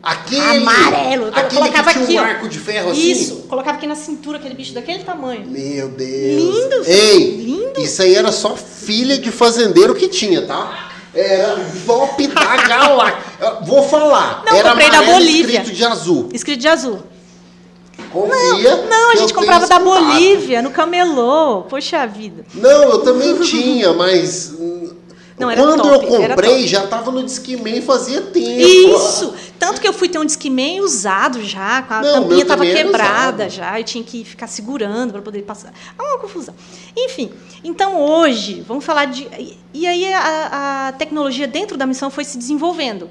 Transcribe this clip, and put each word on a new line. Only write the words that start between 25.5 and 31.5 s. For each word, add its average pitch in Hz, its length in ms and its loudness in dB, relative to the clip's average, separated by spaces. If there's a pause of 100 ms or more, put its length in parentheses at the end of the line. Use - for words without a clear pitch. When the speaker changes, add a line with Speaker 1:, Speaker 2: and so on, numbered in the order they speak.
Speaker 2:
era 233 120 0
Speaker 1:
quando 302 200 4
Speaker 2:
top, 277 240 4
Speaker 1:
eu 240 160 2
Speaker 2:
era - 120 0
Speaker 1:
comprei, 208 220 4
Speaker 2:
top. 240 120 0
Speaker 1:
já 190 180 0
tava 226 240 -6
no 254 140 -4
Discman 240 580 -8
fazia 277 380 -2
tempo. 247 400 -4
Speaker 2:
Isso! 370 760 6 (240)
Tanto 359 220 -4
que 427 80 -2
eu 381 40 0
fui 370 160 -2
ter 349 100 -4
um 311 60 -2
Discman 294 560 -4
usado 226 640 -2
já, 202 400 -6